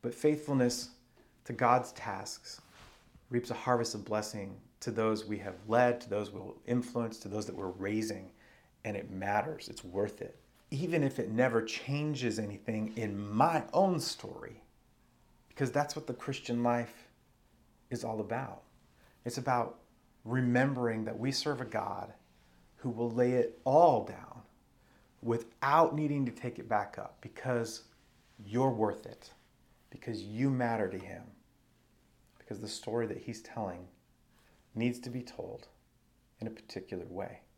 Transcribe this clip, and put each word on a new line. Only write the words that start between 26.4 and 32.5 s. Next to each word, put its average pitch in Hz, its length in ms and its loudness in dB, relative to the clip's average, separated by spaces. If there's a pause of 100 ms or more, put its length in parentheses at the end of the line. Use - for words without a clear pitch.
it - 100 -12
back 101 300 2
up, - 220 -10
because 117 640 -4 (600)
you're 123 260 4
worth 107 360 0
it, - 240 -16 (600)
because 110 320 -8
you 110 280 -2
matter 117 380 0
to 92 100 -6
him, - 240 -12 (1160)
because 101 220 -12